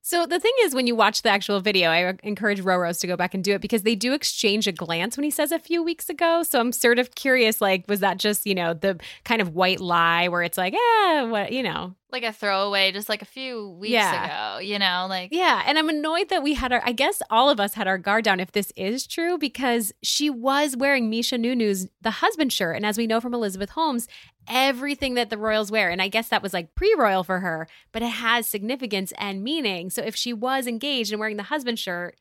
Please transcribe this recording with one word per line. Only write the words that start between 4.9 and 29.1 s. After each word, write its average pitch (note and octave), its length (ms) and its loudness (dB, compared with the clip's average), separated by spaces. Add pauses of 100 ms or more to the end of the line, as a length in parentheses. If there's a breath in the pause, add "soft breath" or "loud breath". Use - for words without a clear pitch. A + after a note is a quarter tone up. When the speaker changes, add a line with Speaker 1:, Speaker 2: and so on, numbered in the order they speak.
Speaker 1:
when C#4+ 60 -2
he D4+ 60 0
says D4+ 220 0
"a E4 60 -2
few E4+ 240 -2
weeks E4 260 -6
ago." E4+ 360 0
So C#4+ 160 0
I'm A#3+ 120 0
sort A#3+ 260 2
of B3 160 -2
curious, B3 460 2
like, F#3+ 280 2
was G3+ 120 0
that F#3+ 160 2
just, G#3 300 -2
you G3+ 80 0
know, F3 180 0
the F3+ 260 0 (280 loud breath)
kind A3+ 160 2
of E3+ 120 -2
white F#3 260 2
lie E3+ 480 2
where F3 140 0
it's E3+ 140 -4
like, F#3 160 0
"Eh, G#4 520 4
what," A3 280 -2
you C4 100 -2
know? F3 320 -4 (160)
Speaker 2:
Like B3+ 120 -6
a A3+ 100 -4
throwaway, G3 580 2
just, G3+ 200 -8
like, G#3+ 100 -2
a G#3 60 -14
few B3 420 -10
weeks F#3+ 240 -6
Speaker 1:
Yeah. D3+ 640 0
Speaker 2:
ago, A#2+ 60 -8
you G3+ 180 -4
know, F#3 320 2
like F#3 200 -6
Speaker 1:
Yeah, D4+ 360 2
and D4 100 2
I'm D#4+ 140 2
annoyed D#4+ 400 -2
that F4+ 120 0
we D4 120 0
had B3 180 -2
our, A#3+ 100 2
I B3 100 0
guess C#4+ 360 0
all B3 220 6
of A#3 100 2
us G3+ 140 -2
had G#3 120 -2
our F#3+ 120 0
guard G#3 260 0
down F#3+ 160 2
if F#3 120 -4
this G3+ 240 -2
is G#3+ 300 -4
true, E4+ 300 -2
because A#3+ 560 -2 (100)
she - 280 0
was C4+ 440 0
wearing B3+ 360 2
Misha A#3 260 -2
Nunu's A3+ 500 0 (140)
The A3+ 120 -2
Husband D#4+ 380 2
shirt. E3 260 -2
And G#3 100 -2
as G#3 100 0
we A#3 100 0
know A#3 140 2
from A#3+ 140 -6
Elizabeth G3+ 340 -4
Holmes, D4 400 -2 (400 loud breath)
everything C4 640 0
that A#3+ 140 0
the A3 80 -4
royals G#3+ 340 0
wear, G#3 200 2
and F3+ 100 -2
I F#3+ 80 0
guess A3 200 -2
that G#3 140 2
was, G3 120 -6
like, F3 200 -6
pre-royal B3 500 4
for F#3 160 -2
her, D#3+ 280 -4 (240 loud breath)
but A3+ 100 -6
it A#3+ 60 -2
has A3+ 380 0
significance G#3 720 -4